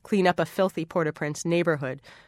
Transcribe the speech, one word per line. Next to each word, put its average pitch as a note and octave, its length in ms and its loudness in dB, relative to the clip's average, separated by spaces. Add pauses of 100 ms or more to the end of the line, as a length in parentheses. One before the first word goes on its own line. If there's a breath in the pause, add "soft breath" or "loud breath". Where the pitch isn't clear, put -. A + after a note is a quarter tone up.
clean F#3+ 240 2
up F3 140 4
a D#3+ 60 0
filthy F#3 380 -2
Port-au-Prince D3+ 600 -4
neighborhood, D#3+ 580 -2 (260 loud breath)